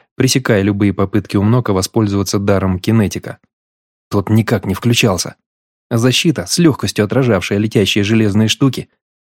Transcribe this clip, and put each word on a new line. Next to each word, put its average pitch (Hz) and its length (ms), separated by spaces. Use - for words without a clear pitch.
пресекая 123 480
любые 101 320
попытки 98 420
Умнока 107 380
воспользоваться 98 640
даром 95 400
кинетика. 107 600
Тот 101 220
никак 107 340
не 95 100
включался. 117 600
А 123 80
защита, 127 480
с - 100
лёгкостью 123 480
отражавшая 104 540
летящие 107 460
железные 107 440
штуки, - 400